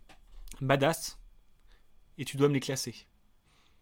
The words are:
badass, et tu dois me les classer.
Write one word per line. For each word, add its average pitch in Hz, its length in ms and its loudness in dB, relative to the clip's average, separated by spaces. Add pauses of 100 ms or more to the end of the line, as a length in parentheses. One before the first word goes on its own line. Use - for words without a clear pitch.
(600)
badass, 139 600 2 (960)
et 143 80 -6
tu - 120 -8
dois 143 120 6
me 143 60 2
les 131 60 2
classer. - 460 -6 (760)